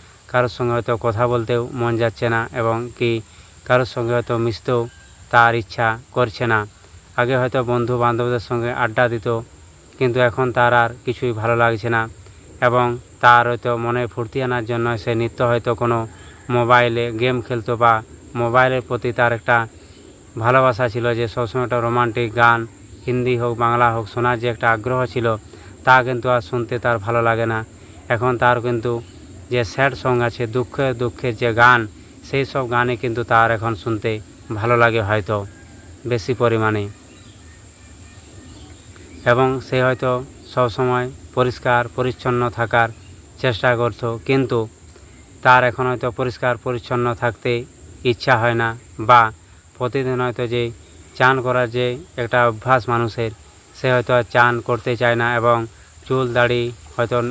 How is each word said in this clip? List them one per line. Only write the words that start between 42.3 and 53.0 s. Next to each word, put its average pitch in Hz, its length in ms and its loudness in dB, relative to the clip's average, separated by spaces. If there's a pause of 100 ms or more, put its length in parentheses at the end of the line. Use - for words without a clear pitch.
থাকার 117 380 2 (500)
চেষ্টা 127 380 2
করত, 117 260 -2 (200)
কিন্তু 127 360 0 (840)
তার 127 220 6
এখন 123 220 0
হয়তো 127 300 -2
পরিষ্কার 127 420 0
পরিচ্ছন্ন 120 560 -2
থাকতে 120 380 -2 (520)
ইচ্ছা 127 320 2
হয় 117 200 2
না, 117 120 0 (320)
বা 117 220 8 (520)
প্রতিদিন 127 460 -2
হয়তো 123 260 -2
যে 120 160 0 (520)
চান 131 280 6
করার 123 280 2
যে 123 160 0 (300)
একটা 123 300 0
অভ্যাস 117 420 2
মানুষের, 117 420 0 (440)